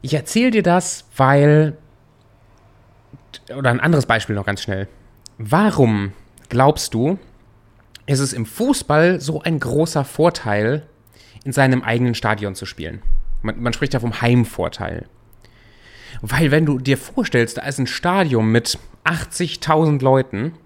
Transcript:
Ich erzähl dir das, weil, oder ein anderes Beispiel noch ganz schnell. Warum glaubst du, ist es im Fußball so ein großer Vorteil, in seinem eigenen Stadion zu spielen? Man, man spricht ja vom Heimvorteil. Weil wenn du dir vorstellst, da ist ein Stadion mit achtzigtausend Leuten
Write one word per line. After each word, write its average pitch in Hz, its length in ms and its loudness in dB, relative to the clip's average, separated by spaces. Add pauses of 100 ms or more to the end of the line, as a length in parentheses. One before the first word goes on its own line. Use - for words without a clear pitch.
Ich 131 140 -4
erzähl 226 380 0
dir 220 100 2
das, 175 420 0 (120)
weil, 147 600 4 (1800)
oder 123 180 0
ein 120 100 0
anderes 151 260 2
Beispiel 110 300 0
noch 98 100 -4
ganz 101 160 -4
schnell. 98 240 -6 (520)
Warum 113 760 2 (380)
glaubst 131 440 2
du, 147 240 0 (880)
ist 135 140 0
es 135 120 -2
im 113 140 -6
Fußball 180 760 0
so 151 220 -6
ein 160 160 -2
großer 143 460 -2
Vorteil, 135 840 0 (580)
in 135 80 -8
seinem 131 300 4
eigenen 120 320 0
Stadion 104 420 -4
zu 95 100 -12
spielen? - 340 -12 (420)
Man, 110 200 -6
man 120 100 -2
spricht - 220 -4
ja 123 60 2
vom 117 200 -4
Heimvorteil. 113 840 0 (1120)
Weil 131 300 0
wenn 156 160 2
du 143 120 0
dir 131 200 0
vorstellst, - 580 -2
da - 60 -10
ist 139 160 -8
ein 131 80 -2
Stadion 147 640 0
mit 117 260 0 (280)
achtzigtausend 156 1000 0
Leuten 131 500 0 (140)